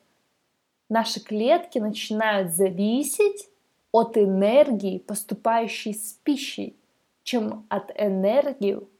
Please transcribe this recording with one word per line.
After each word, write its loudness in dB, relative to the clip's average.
Наши -2
клетки 0
начинают -2
зависеть 0
от 4
энергии, 4
поступающей -4
с -12
пищей, -4
чем -4
от -6
энергии, 0